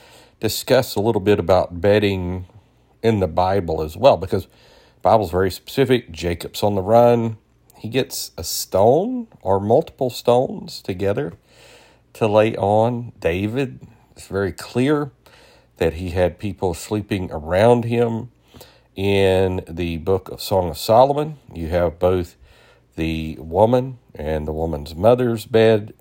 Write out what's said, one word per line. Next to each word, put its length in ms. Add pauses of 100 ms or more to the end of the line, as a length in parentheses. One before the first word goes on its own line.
(400)
discuss 560
a 60
little 180
bit 180
about 440
bedding 640 (580)
in 160
the 80
Bible 540
as 160
well, 180
because 300
the 640
Bible's 220
very 180
specific. 600
Jacob's 500
on 140
the 80
run. 540 (380)
He 140
gets 480
a 60
stone 840 (140)
or 180
multiple 520
stones 680
together 540 (800)
to 140
lay 280
on 640
David. 680 (240)
It's 160
very 240
clear 580 (680)
that 160
he 180
had 260
people 380
sleeping 560
around 540
him. 460 (640)
In 720
the 300
book 320
of 100
Song 300
of 80
Solomon, 600 (120)
you 180
have 280
both 380 (600)
the 440
woman 580 (160)
and 340
the 60
woman's 400
mother's 540
bed 540